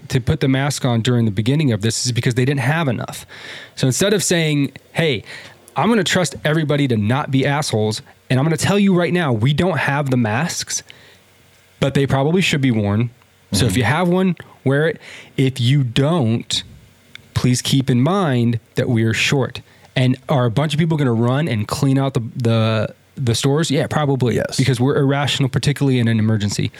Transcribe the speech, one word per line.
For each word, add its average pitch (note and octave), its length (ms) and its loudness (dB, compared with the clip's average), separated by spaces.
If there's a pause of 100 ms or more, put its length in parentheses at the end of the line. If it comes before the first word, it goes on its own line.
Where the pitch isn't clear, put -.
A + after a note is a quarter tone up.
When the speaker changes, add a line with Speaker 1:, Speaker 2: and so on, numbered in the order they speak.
Speaker 1:
to C3+ 120 0
put D3+ 200 -2
the C#3+ 80 0
mask C3+ 360 0
on A#2 180 2
during A#2+ 220 2
the A2 60 0
beginning B2 420 0
of G2+ 100 -2
this - 240 -2
is B2 60 -2
because A#2 220 -2
they B2 100 0
didn't D3 160 0
have D3+ 280 0
enough. - 380 -6 (500)
So C3+ 100 0
instead F#3 260 2
of G3+ 100 0
saying, D3+ 500 0 (200)
"Hey, D3 300 0 (540)
I'm D3+ 120 0
gonna A3 160 2
trust F3+ 300 0 (100)
everybody D3 440 0
to A#2+ 80 0
not A#2+ 340 -2
be C3+ 160 2
assholes, A#2+ 560 -2 (260)
and B2+ 100 2
I'm C3+ 60 0
gonna D#3+ 120 0
tell G3 220 0
you G3 160 4
right E3+ 180 0
now, E3+ 200 0
we A#2 200 0
don't D3+ 260 -2
have C#3+ 320 -2
the C3 60 0
masks, B2 640 -2 (960)
but C#3 160 0
they C#3 120 2
probably C#3 360 0
should D3+ 180 0
be C3 100 2
worn. A2 400 0 (420)
So G2+ 140 0
if F#2 60 0
Speaker 2:
Mm-hmm. G#2 60 0
Speaker 1:
you A#2+ 60 2
have E3 240 2
one, F#3 280 2 (280)
wear C#3 240 2
it. - 120 -6 (360)
If C3 240 0
you C3+ 240 4
don't, B2 800 0 (720)
please B2 280 0
keep C3+ 280 0
in B2 120 4
mind C3 580 0 (140)
that - 140 -2
we A2+ 160 2
are A2 100 0
short." - 460 -2 (360)
And B2+ 200 2 (120)
are B2+ 160 2
a A#2+ 60 0
bunch C#3+ 220 -2
of C#3+ 60 -2
people E3 180 2
gonna C3+ 160 2
run A#2+ 360 0
and G#2+ 180 -2
clean C3+ 320 0
out C3+ 160 0
the, B2 80 -2 (140)
the, A2+ 580 0 (220)
the A#2 180 0
stores? C#3 380 0
Yeah, C#3+ 160 0
probably. C3+ 480 0
Speaker 2:
Yes. - 200 -6
Speaker 1:
Because C3 220 2
we're C3 180 2
irrational, C#3 520 0
particularly C3 500 0
in A#2 80 2
an A2+ 120 2
emergency. G#2+ 600 0